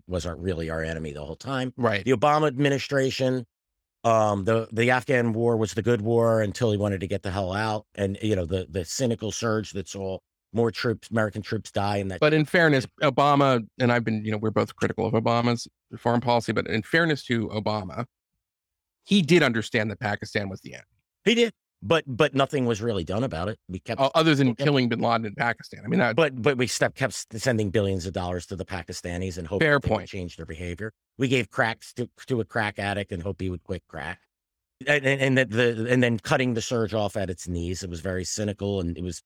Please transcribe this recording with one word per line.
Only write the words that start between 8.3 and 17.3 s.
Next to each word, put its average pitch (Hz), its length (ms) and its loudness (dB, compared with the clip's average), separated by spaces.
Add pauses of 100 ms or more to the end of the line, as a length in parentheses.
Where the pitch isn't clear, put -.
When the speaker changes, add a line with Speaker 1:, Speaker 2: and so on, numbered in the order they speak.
Speaker 1:
know, 90 120 0
the, 92 220 -2
the 85 160 -4
cynical 113 460 -2
surge 110 420 -2
that 95 160 -8
saw 95 300 -8 (340)
more 113 200 2
troops, - 380 -4
American 107 320 0
troops - 280 -6
die. 101 280 0
And 98 120 -2
that 90 80 -6
Speaker 2:
But 151 160 4
in 156 120 4
fairness, 156 400 4 (160)
Obama, 139 640 4 (140)
and 120 140 4
I've 120 120 2
been, 107 200 -2
you 110 80 -2
know, 107 60 -2
we're 110 120 -2
both 107 240 0
critical 107 320 0
of 110 60 -2
Obama's 117 560 2 (300)
foreign 120 220 2
policy, 117 320 2
but 107 140 -2
in 107 160 -2
fairness 165 440 0
to 117 220 -2